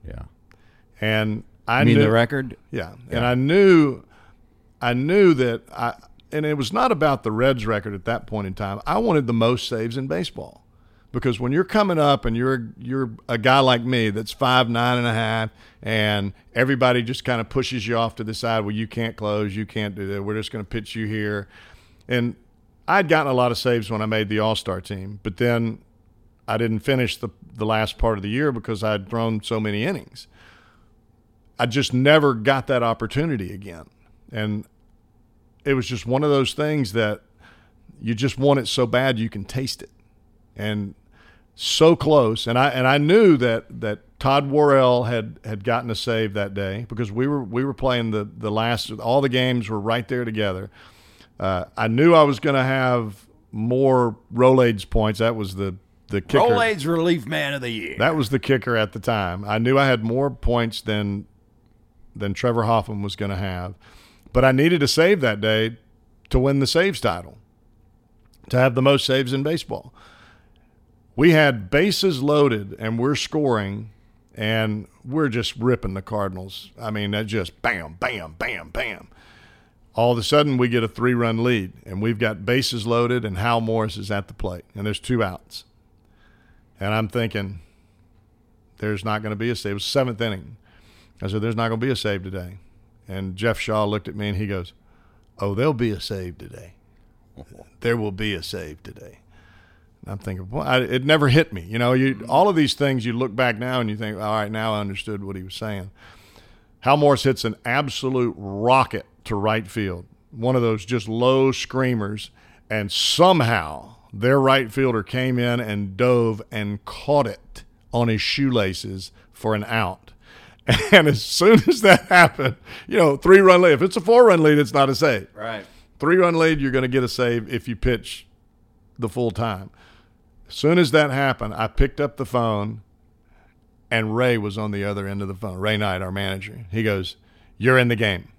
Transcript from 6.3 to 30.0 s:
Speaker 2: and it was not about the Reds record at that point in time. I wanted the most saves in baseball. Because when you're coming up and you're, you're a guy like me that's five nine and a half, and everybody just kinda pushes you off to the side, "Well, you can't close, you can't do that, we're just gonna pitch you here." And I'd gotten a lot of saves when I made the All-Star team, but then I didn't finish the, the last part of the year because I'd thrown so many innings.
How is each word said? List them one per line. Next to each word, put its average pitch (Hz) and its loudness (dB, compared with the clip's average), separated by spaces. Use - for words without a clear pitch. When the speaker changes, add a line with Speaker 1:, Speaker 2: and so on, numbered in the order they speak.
Speaker 2:
and 151 -4
it 151 0
was 139 -4
not 240 2
about 147 2
the 110 -2
Reds 120 0
record 104 -4
at 90 -12
that 113 -6
point 104 -6
in 92 -8
time. 98 -6
I 170 -2
wanted 170 2
the 120 -2
most 117 0
saves 117 -6
in 135 -6
baseball. 156 -8
Because 120 -4
when 123 -2
you're 175 0
coming 196 0
up 143 2
and 113 -2
you're, 123 -2
you're 123 -6
a 120 -2
guy 127 4
like 127 4
me 117 0
that's 104 -6
five 127 2
nine 120 0
and 120 0
a 113 0
half, 113 -2
and 104 -2
everybody 127 0
just 117 -8
kinda 117 -4
pushes 123 -6
you 117 -4
off 113 -2
to 117 -8
the 110 -8
side, 113 -2
"Well, 104 -6
you 110 -4
can't 113 -8
close, 104 -4
you 107 -6
can't 104 -6
do 98 -8
that, 98 -6
we're 104 -6
just 107 -8
gonna 107 -8
pitch 107 -10
you 110 -6
here." 104 -6
And 120 -2
I'd 185 0
gotten 151 2
a - 0
lot 123 2
of 113 -2
saves 117 -2
when 107 -4
I 110 -2
made 110 -2
the 107 -2
All-Star 104 -2
team, 98 -12
but 98 -8
then 117 0
I 110 -4
didn't 110 -2
finish 127 -2
the, 110 -8
the 110 -6
last 110 -2
part 113 0
of 95 -8
the 101 -6
year 135 -2
because 110 -6
I'd 101 -2
thrown 113 -2
so 113 -4
many 107 -2
innings. - -8